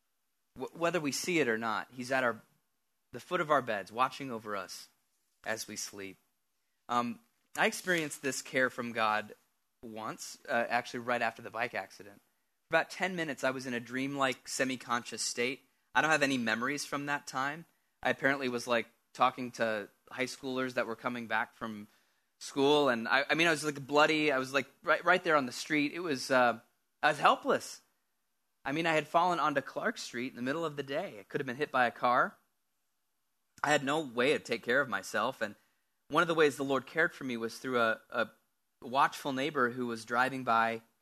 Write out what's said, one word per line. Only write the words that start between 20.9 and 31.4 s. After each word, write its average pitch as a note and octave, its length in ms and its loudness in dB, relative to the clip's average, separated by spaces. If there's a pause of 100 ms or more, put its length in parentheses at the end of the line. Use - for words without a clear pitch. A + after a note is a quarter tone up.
coming B2 300 -6
back A2 300 -2
from G#2+ 320 -8 (520)
school, C#3+ 500 4
and A2+ 180 2
I, C3+ 200 4
I D3 60 4
mean, D#3+ 140 4
I E3 40 4
was, D3+ 140 0
like, C#3+ 220 -6
bloody. D3+ 440 6
I C3+ 60 2
was, C3 160 -4
like, C#3 140 2 (160)
right, E3+ 200 2
right F3+ 200 6
there E3 120 6
on C3+ 120 4
the A#2+ 40 -6
street. D3 440 0
It E3+ 60 -6
was, C#3+ 280 -2
uh, B2 300 4 (420)
I D3 80 6
was D3+ 100 0
helpless. A3 640 2 (840)
I C#3 80 -4
mean, E3 140 -2
I E3 80 4
had D#3 140 2
fallen E3+ 320 4
onto C#3+ 220 2
Clark E3+ 360 -6
Street B2 340 -8
in - 40 -18
the A#2+ 60 -10
middle D3 240 -2
of D3+ 100 -4
the C#3+ 80 -6
day. C#3 360 -6
I G2 40 -16
could - 160 -6
have C#3 80 -6